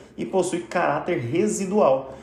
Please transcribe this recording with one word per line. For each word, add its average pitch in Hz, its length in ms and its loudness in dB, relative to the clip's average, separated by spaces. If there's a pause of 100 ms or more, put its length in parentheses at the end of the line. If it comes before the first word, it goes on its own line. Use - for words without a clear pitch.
(180)
e - 80 -4
possui 175 340 -2
caráter 165 580 -2
residual, 175 1040 2